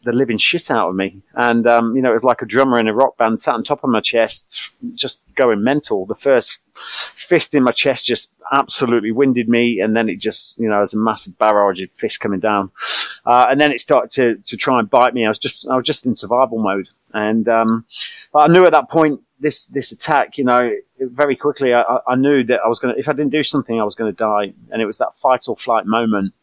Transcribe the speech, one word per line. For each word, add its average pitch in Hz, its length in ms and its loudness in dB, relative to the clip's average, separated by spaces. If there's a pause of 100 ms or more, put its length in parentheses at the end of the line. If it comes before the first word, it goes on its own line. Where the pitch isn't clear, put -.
the 123 80 -2
living 117 260 0
shit - 320 -2
out 110 200 0
of 92 60 -6
me. 98 280 -6 (100)
And, 117 320 2
um, 117 300 2
you 131 80 0
know, 127 80 2
it - 20 2
was 110 100 0
like 123 200 2
a - 20 -8
drummer 123 320 2
in 110 100 2
a 110 60 0
rock 127 240 0
band 113 240 0
sat 131 140 0
on 113 80 -6
top - 200 -6
of 135 60 -2
my 110 120 2
chest, - 720 -4 (200)
just - 280 -6 (140)
going 113 280 2
mental. 117 420 -2
The 107 80 -8
first - 460 0 (160)
fist - 800 -4
in 135 80 4
my 123 80 2
chest - 340 -2
just - 260 -2 (200)
absolutely 117 600 0
winded 123 380 0
me. 117 300 2
And 107 180 0
then 113 120 0
it 92 80 -6
just, - 420 -4
you 113 100 -2
know, 104 120 2
as 101 120 -2
a 107 60 -4
massive 107 400 -2
barrage 104 420 2
of 92 100 -12
fists - 280 -4
coming 98 220 -4
down. 101 280 -2 (560)
Uh, 120 240 4
and 135 100 2
then 147 120 4
it 117 100 -6
started 127 300 0
to, 120 320 2
to - 140 -6
try 131 200 0
and 107 100 0
bite 123 280 4
me. 117 100 0
I 107 40 2
was 110 100 -4
just, - 280 -8
I 131 100 -2
was 123 80 -2
just - 200 -4
in 123 80 -2
survival 117 460 0
mode. 98 300 -2 (240)
And, 110 360 0
um, 113 360 0 (460)
but 151 180 4
I 165 40 6
knew 180 120 8
at 165 80 6
that - 160 2
point, 156 320 2 (180)
this, 143 260 -2
this - 260 -6
attack, 143 460 -2
you 143 60 -2
know, 123 280 2 (280)
very 131 360 -2
quickly, 139 380 0
I, 120 80 4
I, 120 160 0 (120)
I 127 60 0
knew 135 280 2
that 117 200 0
I 113 40 0
was 117 100 0
gonna, 123 180 -4
if 135 140 -4
I 147 40 0
didn't 139 180 -2
do 151 100 0
something, 120 400 -4
I - 20 -2
was 104 120 -6
gonna 110 160 -4
die. 104 420 -2 (160)
And 113 140 -6
it - 20 -2
was 107 140 -8
that - 160 -4
fight 131 340 0
or 110 60 -4
flight 110 320 -2
moment. 107 560 -2